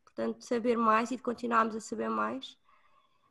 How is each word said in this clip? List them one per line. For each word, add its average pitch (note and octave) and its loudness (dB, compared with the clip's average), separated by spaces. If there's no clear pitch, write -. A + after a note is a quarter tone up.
portanto, A3+ -6
saber A#3+ 0
mais A3+ 4
e B3 -4
de - -12
continuarmos A3+ 0
a A3 -6
saber A3+ -6
mais. A3 -4